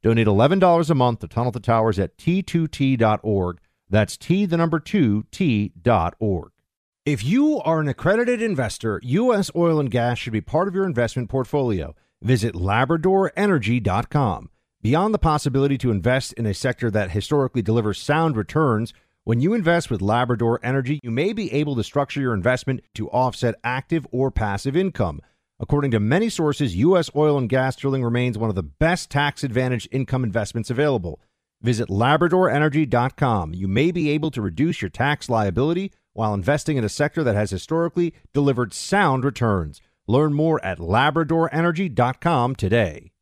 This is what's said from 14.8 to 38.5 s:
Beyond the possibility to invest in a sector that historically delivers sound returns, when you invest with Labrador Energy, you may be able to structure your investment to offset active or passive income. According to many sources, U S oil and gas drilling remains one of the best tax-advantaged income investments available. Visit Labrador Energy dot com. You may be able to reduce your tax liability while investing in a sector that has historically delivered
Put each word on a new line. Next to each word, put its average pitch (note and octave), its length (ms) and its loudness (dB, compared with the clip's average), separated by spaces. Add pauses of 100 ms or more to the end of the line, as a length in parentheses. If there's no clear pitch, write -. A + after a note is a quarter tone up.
Beyond F3 320 2
the G3+ 40 0
possibility C#3 600 2
to B2 120 0
invest A#2 440 0
in A#2 100 -6
a G#2 80 0
sector A#2+ 380 -2
that G2 220 -2
historically B2+ 500 0
delivers G#2+ 360 0
sound D#3 380 0
returns, A#2 560 0 (320)
when A#2 160 0
you F#3 140 2
invest E3+ 360 0
with G2 120 -2
Labrador A#2 600 0
Energy, C3+ 400 -2
you A#2+ 80 -10
may D#3 220 -2
be G#3 180 -6
able C#3+ 260 -2
to A2 60 -2
structure B2 380 -4
your B2 140 0
investment B2 480 -2 (100)
to - 160 -8
offset A#2+ 460 0 (100)
active B2+ 460 -4
or C3 200 0
passive G#2+ 460 -2
income. G#2 440 -2 (400)
According C#3+ 320 0
to A2 80 2
many D#3+ 280 2
sources, D3 480 0
U E3 200 4
S E3+ 180 0
oil D3 240 2
and A#2+ 100 -2
gas C3 280 0
drilling C3+ 260 -2
remains A#2+ 340 0
one A2 140 -2
of F#2 60 -2
the F#2+ 60 -2
best D#3+ 460 -2
tax-advantaged B2+ 840 -2
income C3+ 320 -2
investments A2 440 -4
available. A#2+ 520 -2 (420)
Visit A#2 260 0
Labrador D#3 640 2
Energy D3+ 360 0
dot B2 300 0
com. F#2+ 380 0
You F#2+ 140 -4
may C#3+ 240 2
be D#3+ 180 -2
able D3+ 220 -2
to A2+ 100 -6
reduce G#2 400 -2
your F#2+ 60 -6
tax C#3+ 400 -4
liability B2+ 640 0 (200)
while G#2+ 220 -2
investing C#3 420 0
in A#2 80 0
a G#2 40 -2
sector D3 360 -2
that A2 120 2
has G#2 140 0
historically E3 640 -2 (180)
delivered B2+ 420 0